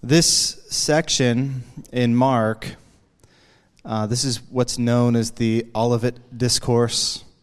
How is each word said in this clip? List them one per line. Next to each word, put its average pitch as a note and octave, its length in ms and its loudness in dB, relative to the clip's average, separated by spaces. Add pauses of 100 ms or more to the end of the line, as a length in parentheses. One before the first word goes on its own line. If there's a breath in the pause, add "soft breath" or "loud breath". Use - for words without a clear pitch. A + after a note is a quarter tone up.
This - 640 2
section C3+ 920 0 (300 loud breath)
in A#2+ 220 2
Mark, A#2+ 600 0 (1080 soft breath)
uh, A2 220 -4
this A#2+ 180 -2
is B2 260 -4
what's B2+ 280 -2
known A#2+ 380 2
as A2+ 160 0
the A2+ 420 0
Olivet A#2+ 640 -2
Discourse. A#2 880 0 (180)